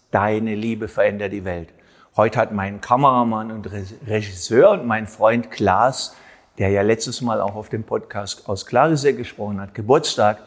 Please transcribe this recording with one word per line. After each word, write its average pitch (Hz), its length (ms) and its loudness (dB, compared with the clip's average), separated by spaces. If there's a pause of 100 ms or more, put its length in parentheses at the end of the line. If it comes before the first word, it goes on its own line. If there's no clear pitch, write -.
Deine 107 460 0
Liebe 110 320 -6
verändert 101 460 -2
die 101 100 -8
Welt. 87 240 -8 (480)
Heute 113 240 2
hat 110 140 0
mein 101 260 -4
Kameramann 120 720 2
und 104 180 -12
Re-, 101 140 -10 (240)
Regisseur 107 640 4
und 101 160 -2
mein 110 180 -2
Freund 113 460 2
Klaas, 110 640 2 (440)
der 98 100 0
ja 101 120 2
letztes 113 400 -2
Mal 113 200 -2
auch 98 140 -4
auf 107 120 -12
dem 110 160 -8
Podcast - 640 -8
aus 98 180 -8
Klarisee 143 460 2
gesprochen 107 480 -8
hat, 98 160 -14
Geburtstag. 110 720 2